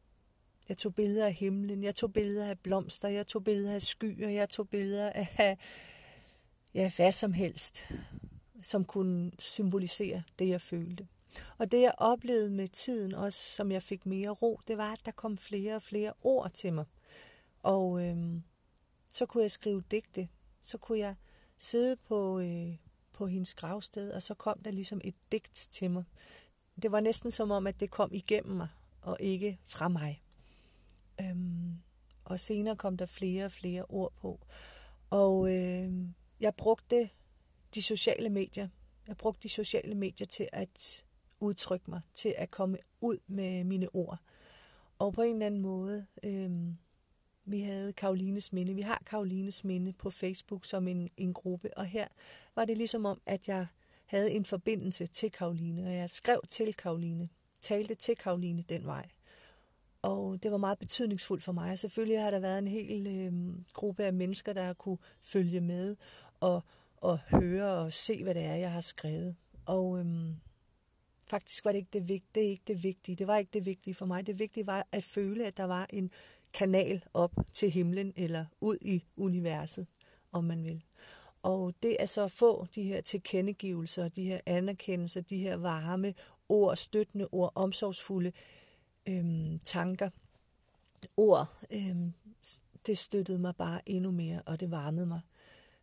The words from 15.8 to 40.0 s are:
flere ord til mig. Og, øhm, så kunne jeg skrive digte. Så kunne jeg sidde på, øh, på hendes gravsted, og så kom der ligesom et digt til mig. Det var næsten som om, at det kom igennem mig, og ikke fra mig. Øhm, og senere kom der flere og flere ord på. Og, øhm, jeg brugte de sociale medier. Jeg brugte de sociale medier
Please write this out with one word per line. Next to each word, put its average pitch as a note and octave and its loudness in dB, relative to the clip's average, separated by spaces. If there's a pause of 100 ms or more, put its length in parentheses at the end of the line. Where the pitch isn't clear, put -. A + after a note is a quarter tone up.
flere G#3 -2
ord B3+ 4
til F3+ -2
mig. D3+ 0 (800)
Og, F#3 4
øhm, E3+ -2 (640)
så - -2
kunne A#3 4
jeg G#3 2
skrive G3 -2
digte. F#3+ -2 (320)
Så - -10
kunne A3 -2
jeg G3+ -2 (420)
sidde B3 2
på, F#3+ 0
øh, E3+ -2 (360)
på G3 -4
hendes F#3 -2
gravsted, G3+ -6
og F3+ -6
så G#3 -4
kom G#3 -2
der G#3+ -6
ligesom G3 -4
et F#3+ -6 (160)
digt - -4
til F3+ 0
mig. F3+ 0 (800)
Det A3 2
var G#3 4
næsten A3 2
som G#3+ 0
om, G3 2
at G3 -4
det G3+ -2
kom F#3 2
igennem G3 0
mig, E3+ -2 (340)
og - -4
ikke F#3+ -2
fra - -4
mig. D3+ -2 (960)
Øhm, F3 -4 (480)
og F#3 -4
senere G#3+ 0
kom F#3+ -2
der F3+ -4
flere F#3+ -2
og F#3+ -6
flere F3+ -6
ord F#3+ -2
på. F#3 -8 (680)
Og, F#3+ 6
øhm, F3+ -2 (260)
jeg G#3+ 2
brugte A3+ 4 (640)
de G#3 -2
sociale A3 2
medier. G3 -2 (400)
Jeg G#3 -10
brugte - -2
de A3 -4
sociale - -2
medier G3 -4